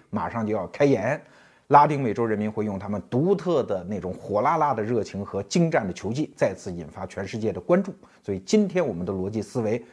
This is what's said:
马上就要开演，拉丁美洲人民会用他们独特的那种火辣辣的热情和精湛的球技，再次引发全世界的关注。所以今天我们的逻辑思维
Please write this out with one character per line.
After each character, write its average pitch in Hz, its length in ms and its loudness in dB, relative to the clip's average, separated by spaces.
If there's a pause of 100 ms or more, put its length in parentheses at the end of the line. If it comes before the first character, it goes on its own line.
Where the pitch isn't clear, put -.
马 - 180 -4
上 117 160 -4
就 107 120 -2
要 92 140 -4
开 - 160 2
演， 127 360 2 (460)
拉 147 180 8
丁 147 160 0
美 120 100 0
洲 117 140 0
人 110 100 0
民 107 160 -2
会 107 140 -4
用 101 140 -4
他 98 100 -8
们 104 180 -4
独 165 280 2
特 175 260 0
的 95 220 -2
那 95 160 -6
种 151 120 -6
火 - 300 -2
辣 160 160 2
辣 147 160 2
的 110 80 -2
热 110 220 0
情 98 200 -8
和 98 200 -6
精 170 260 2
湛 139 160 0
的 90 80 -4
球 98 180 -6
技， 147 240 -4
再 101 200 0
次 92 180 -10
引 85 140 -10
发 95 180 -10
全 - 220 -8
世 117 100 -8
界 107 160 -2
的 90 80 -8
关 190 220 2
注。 190 100 -8 (300)
所 101 100 -4
以 95 60 -4
今 214 280 2
天 180 160 0
我 127 80 -2
们 90 140 -6
的 98 80 -2
逻 92 160 -2
辑 107 140 -4
思 120 180 -4
维 113 300 -2